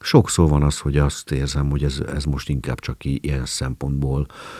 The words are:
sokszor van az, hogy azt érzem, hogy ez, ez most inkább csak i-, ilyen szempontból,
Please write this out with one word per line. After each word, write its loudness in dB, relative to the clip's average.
sokszor 4
van 4
az, 2
hogy 0
azt 0
érzem, 0
hogy 0
ez, -2
ez -4
most -2
inkább -4
csak -10
i-, -2
ilyen -2
szempontból, -2